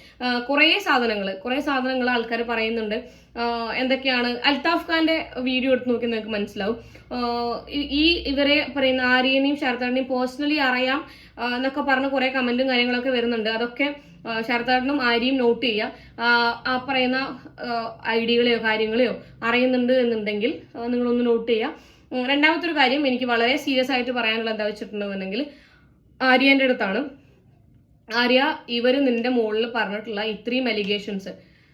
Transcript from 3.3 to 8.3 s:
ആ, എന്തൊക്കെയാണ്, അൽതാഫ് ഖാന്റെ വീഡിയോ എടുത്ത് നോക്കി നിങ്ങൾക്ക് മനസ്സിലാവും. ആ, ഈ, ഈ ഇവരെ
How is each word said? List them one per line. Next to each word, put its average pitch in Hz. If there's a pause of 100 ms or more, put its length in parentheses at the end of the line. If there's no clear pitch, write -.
ആ, 233
എന്തൊക്കെയാണ്, 254
അൽതാഫ് 330
ഖാന്റെ 320 (120)
വീഡിയോ 254
എടുത്ത് 247
നോക്കി 233
നിങ്ങൾക്ക് 220
മനസ്സിലാവും. 202 (360)
ആ, 247 (480)
ഈ, 277
ഈ 302
ഇവരെ 285 (100)